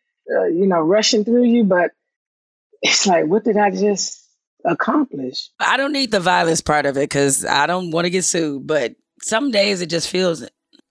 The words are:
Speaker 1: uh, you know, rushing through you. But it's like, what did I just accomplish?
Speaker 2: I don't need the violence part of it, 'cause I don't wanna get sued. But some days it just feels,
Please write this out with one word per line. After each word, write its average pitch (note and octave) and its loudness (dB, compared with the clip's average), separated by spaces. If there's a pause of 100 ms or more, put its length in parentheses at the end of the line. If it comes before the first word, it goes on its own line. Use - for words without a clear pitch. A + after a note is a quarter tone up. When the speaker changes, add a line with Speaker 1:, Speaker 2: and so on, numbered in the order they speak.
(340)
Speaker 1:
uh, - 2
you F3 0
know, F3+ 2
rushing G#3 2
through A#3+ 4
you. A#3 4
But F3+ 2 (880)
it's - 0
like, E3+ 2
what G3+ 0
did G#3+ 0
I G#3 2
just F#3+ -4 (420)
accomplish? E3+ -4 (100)
Speaker 2:
I - 0
don't C#4 -2
need C4+ -4
the G#3 2
violence F3 0
part D3+ 0
of C#3 0
it, C#3+ -2
'cause C#3 0
I C#3+ 2
don't F3+ -4
wanna E3+ -2
get F3+ -2
sued. D3 -4
But C#3+ -2 (260)
some A#3+ -2
days G3+ 0
it E3+ -6
just E3 -4
feels, F3 -2 (440)